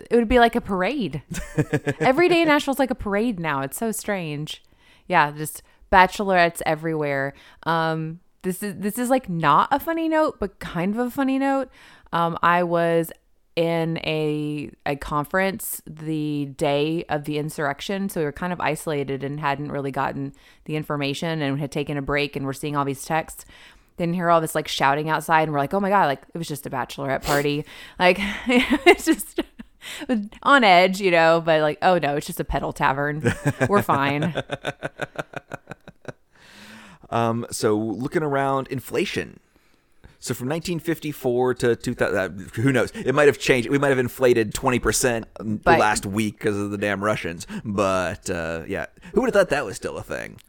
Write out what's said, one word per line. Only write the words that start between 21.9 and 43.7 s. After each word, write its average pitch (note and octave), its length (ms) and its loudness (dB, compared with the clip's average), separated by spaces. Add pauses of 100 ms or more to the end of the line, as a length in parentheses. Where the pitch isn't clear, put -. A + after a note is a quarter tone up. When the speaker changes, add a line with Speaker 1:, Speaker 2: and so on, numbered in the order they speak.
Speaker 1:
a C#3 40 -4
break, C#3+ 360 -2
and C3+ 80 -6
we're C3+ 80 -4
seeing D3 240 -6
all C#3 80 0
these C#3 180 -6
texts. - 400 -6 (540)
Then E3+ 160 -2
hear F3 160 0
all E3+ 100 6
this, D#3+ 160 -2
like, D#3 140 -2
shouting D3 400 2
outside, D#3+ 340 2
and D#3 80 0
we're C#3+ 80 0
like, C#3 140 0
"Oh G3 80 0
my G3 80 0
God," G3 160 4
like, C#3 160 0 (120)
it E3+ 40 -10
was E3 100 -8
just D3 180 -8
a - 40 -10
bachelorette C3 560 -4
party. D3 400 0 (160)
<laughs> - 180 -20
Like, F#3 200 6
<laughs> G3+ 280 -6
it's C4 560 6
just - 380 -2 (1040)
on C#4 200 6
edge, F#3 380 6
you F#3 100 4
know, E3 320 6
but, D#3+ 180 4
like, D3+ 200 0
"Oh F3+ 160 4
no, C#3+ 180 0
it's D3+ 120 -4
just F3 120 -8
a D3+ 60 -4
pedal C#3+ 260 -2
tavern. C#3+ 580 0 (380)
We're G3+ 140 4
fine." C#3+ 680 0
Speaker 2:
<laughs> C#3 40 -6 (2500)
Um, A#2 380 0
so G#2+ 280 0
looking A2+ 440 -2
around, C#3 460 -2
inflation. A#2+ 720 -6 (800)
So - 140 -8
from B2 160 -8
nineteen E3 300 -6
fifty-four B2+ 760 -2
to A#2+ 200 2
two A#2+ 200 -6
thousand, G2+ 220 0
uh, F#2+ 120 -2 (320)
who C3+ 120 4
knows? G#2 180 2
It C3+ 240 -2
might D3 120 6
have C3 120 4
changed. B2 300 2
We C#3 100 2